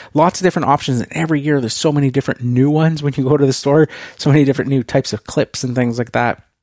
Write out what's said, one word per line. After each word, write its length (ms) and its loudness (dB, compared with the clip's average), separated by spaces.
lots 260 2
of 40 -4
different 220 0
options. 340 0
And 100 -8
every 280 -2
year 200 0
there's 160 -4
so 160 0
many 180 0
different 340 -4
new 280 2
ones 320 0
when 120 -2
you 80 -2
go 140 2
to 80 4
the 80 2
store, 340 4
so 140 0
many 140 6
different 260 -2
new 100 0
types 320 -2
of 120 -10
clips 380 -4
and 120 -6
things 240 -2
like 140 -6
that. 280 -2